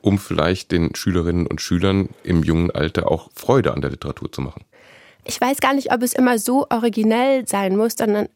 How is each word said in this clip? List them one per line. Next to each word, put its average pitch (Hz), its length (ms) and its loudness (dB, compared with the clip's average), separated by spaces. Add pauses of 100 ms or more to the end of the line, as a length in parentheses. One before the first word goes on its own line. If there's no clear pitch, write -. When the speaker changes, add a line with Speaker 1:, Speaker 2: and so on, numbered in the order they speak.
Speaker 1:
um 101 160 4
vielleicht 87 540 -2
den 82 220 0
Schülerinnen 87 520 0
und - 160 -6
Schülern 95 480 0 (120)
im 85 200 2
jungen 82 280 2
Alter - 400 -2
auch - 240 -4
Freude 120 380 0
an - 80 -4
der 71 120 -4
Literatur - 380 -10
zu - 120 -8
machen. - 240 -12 (580)
Speaker 2:
Ich - 160 -8
weiß 262 200 0
gar 262 120 2
nicht, 277 200 -2
ob 240 100 0
es 247 100 -2
immer 247 260 2
so 254 300 0
originell 233 800 2
sein 196 280 0
muss, 220 200 0
sondern 208 400 0